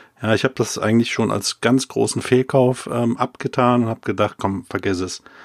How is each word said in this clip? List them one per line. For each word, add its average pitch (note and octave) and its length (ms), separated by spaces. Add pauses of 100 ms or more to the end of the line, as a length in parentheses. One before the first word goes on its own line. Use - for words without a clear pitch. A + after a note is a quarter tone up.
(220)
Ja, A2 120
ich A2+ 100
hab C3 100
das - 240
eigentlich A2+ 340
schon A2 180
als G2+ 300
ganz B2+ 280
großen - 340
Fehlkauf, B2+ 680
ähm, A#2+ 280
abgetan B2 640
und A2+ 80
hab - 120
gedacht, G#2 360
„Komm, F#2+ 260
vergiss F#2+ 360
es.“ F#2 220 (220)